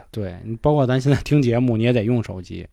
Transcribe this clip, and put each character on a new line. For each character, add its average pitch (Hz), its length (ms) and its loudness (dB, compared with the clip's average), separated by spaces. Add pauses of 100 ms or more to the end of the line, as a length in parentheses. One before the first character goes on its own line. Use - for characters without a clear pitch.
(120)
对， 95 320 -8
你 110 140 -8
包 151 160 2
括 147 120 2
咱 127 160 0
现 139 100 2
在 127 100 2
听 147 200 2
节 120 160 2
目， 123 200 2
你 110 60 0
也 123 80 2
得 120 120 2
用 117 200 0
手 95 160 -10
机。 87 340 -14